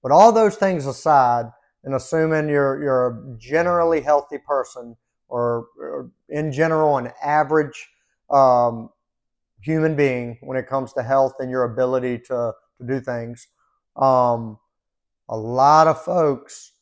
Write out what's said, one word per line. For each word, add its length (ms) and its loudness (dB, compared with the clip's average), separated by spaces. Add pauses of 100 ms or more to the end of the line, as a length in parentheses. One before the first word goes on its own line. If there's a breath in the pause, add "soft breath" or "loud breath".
But 120 -2
all 180 8
those 240 2
things 320 -2
aside, 600 2 (360)
and 140 -6
assuming 520 -2
you're, 320 0
you're 280 0
a 280 -12
generally 640 0
healthy 380 -2
person, 580 -8 (320)
or, 380 -2 (100)
or 320 -12 (200)
in 240 -6
general, 460 0
an 120 -8 (100)
average, 680 -2 (420)
um, 600 2 (680)
human 360 -2
being 440 -2
when 160 -8
it 120 -6
comes 240 -4
to 100 -6
health 380 0
and 100 -8
your 140 -2
ability 560 -2
to, 320 -6 (260)
to 80 -16
do 140 -4
things, 480 -10 (480)
um, 600 2 (720)
a 80 -8
lot 520 4
of 120 0
folks 800 -4